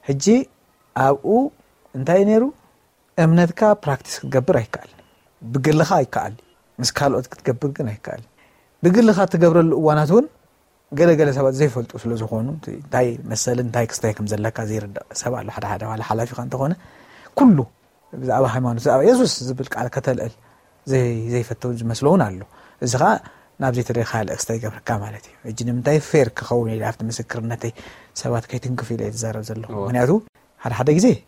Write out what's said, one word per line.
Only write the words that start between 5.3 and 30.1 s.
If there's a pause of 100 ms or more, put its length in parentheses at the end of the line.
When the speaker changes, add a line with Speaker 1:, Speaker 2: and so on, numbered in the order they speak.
Speaker 1:
ብግልኻ
ኣይከኣል፣ (440)
ምስ
ካልኦት
ክትገብር
ግን
ኣይከኣል። (600)
ብግልኻ
ትገብረሉ
እዋናት
እውን (680)
ገለገለ
ሰባት
ዘይፈልጡ
ስለ
ዝኾኑ፣ (260)
እንታይ (160)
መሰልን
እንታይ
ክስታይ
ከም
ዘለካ
ዘይርዳእ
ሰብ
ኣሎ።
ሓደ
ሓደ
ዋላ
ሓላፊኻ
እንተኾነ (640)
ኩሉ (540)
ብዛዕባ
ሃይማኖት፣
ብዛዕባ
የሱስ
ዝብል
ቃል
ከተልዕል (540)
ዘይ-፣
ዘይፈተው
ዝመስሎ
እውን
ኣሎ። (420)
እዚ
ኸ (540)
ናብ
ዘይተደለኻ (100)
ልእኽስታ
ይገብረካ
ማለት
እዩ። (100)
እጂ
ንምንታይ
ፌር
ክኸውን
ኢለ
ኣብቲ
ምስክርነተይ (420)
ሰባት
ከይትንክፍ
ኢለ
እየ
ዝዛረብ
ዘለኹ።
Speaker 2:
ኦ።
Speaker 1:
ምክንያቱ (500)